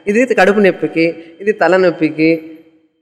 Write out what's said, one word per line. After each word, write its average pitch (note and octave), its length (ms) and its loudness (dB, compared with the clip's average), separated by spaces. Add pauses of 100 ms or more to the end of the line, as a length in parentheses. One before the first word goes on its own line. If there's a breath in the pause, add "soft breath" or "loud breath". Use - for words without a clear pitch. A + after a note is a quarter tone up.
ఇది G#3+ 280 0
కడుపు G3+ 240 2
నొప్పికి, E3 840 -2
ఇది G3+ 100 -2
తలనొప్పికి, E3 1000 0 (520)